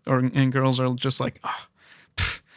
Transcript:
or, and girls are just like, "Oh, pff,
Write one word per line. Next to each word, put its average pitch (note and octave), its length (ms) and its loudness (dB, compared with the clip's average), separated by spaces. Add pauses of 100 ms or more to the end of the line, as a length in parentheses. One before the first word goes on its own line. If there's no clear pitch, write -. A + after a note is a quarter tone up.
or, C3 120 2
and B2+ 320 2
girls C3 300 2
are B2+ 140 0
just C3 260 -2
like, - 240 -4
"Oh, - 220 -8 (500)
pff, - 240 -2 (160)